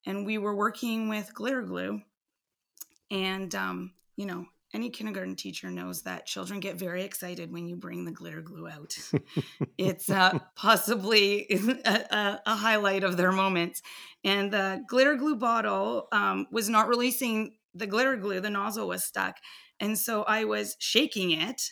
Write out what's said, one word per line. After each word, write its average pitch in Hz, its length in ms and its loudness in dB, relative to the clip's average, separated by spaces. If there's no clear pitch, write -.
And 202 180 -4
we 214 140 -2
were 208 160 -2
working 220 520 0
with 214 280 -4
glitter 254 260 -2
glue. 190 400 -4
And, 190 420 -4
um, 185 400 -6
you 202 100 -8
know, 175 220 -8
any 226 160 -4
kindergarten 190 460 -8
teacher 180 340 -10
knows 90 320 -8
that - 240 -8
children 196 340 -6
get 180 200 -6
very 180 240 -4
excited 175 500 -8
when 170 140 -6
you 175 80 -8
bring 175 300 -8
the 165 60 -6
glitter 165 300 -12
glue 165 260 -14
out. 151 300 -12
<laughs> - 400 -6
It's, - 320 0
uh, 185 300 6
possibly 208 920 4
<laughs> 208 380 2
a, 190 240 4
a, 208 380 0
a 220 80 2
highlight 202 480 4
of 180 140 2
their 185 140 6
moments. 185 520 2
And 202 280 2
the 196 380 0
glitter 269 260 6
glue 285 200 0
bottle, 220 760 0
um, 196 400 2
was 208 180 0
not 220 180 6
releasing 240 720 0
the 208 120 -6
glitter 247 300 2
glue. 190 220 -2
The 208 100 -2
nozzle 202 380 -2
was 185 160 -4
stuck. - 340 -2
And 214 160 0
so 214 280 0
I 220 220 2
was 208 340 -2
shaking 202 520 2
it 160 300 -2